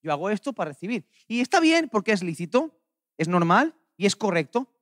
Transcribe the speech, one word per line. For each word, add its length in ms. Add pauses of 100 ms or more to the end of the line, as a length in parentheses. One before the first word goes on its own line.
Yo 100
hago 200
esto 220
para 180
recibir. 340 (220)
Y 140
está 180
bien 280
porque 260
es 100
lícito, 580 (340)
es 120
normal 480 (200)
y 120
es 80
correcto. 680